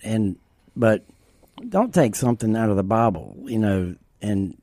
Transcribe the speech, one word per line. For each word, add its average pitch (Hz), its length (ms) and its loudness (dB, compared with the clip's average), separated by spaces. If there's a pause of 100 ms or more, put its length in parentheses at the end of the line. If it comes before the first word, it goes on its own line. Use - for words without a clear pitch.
And, 107 340 -2 (400)
but 110 260 2 (640)
don't 220 260 0
take 127 220 4
something 113 400 0
out 113 140 0
of 101 80 2
the 98 60 2
Bible, 107 600 0
you 113 160 -4
know, 95 360 0 (260)
and, 98 420 -2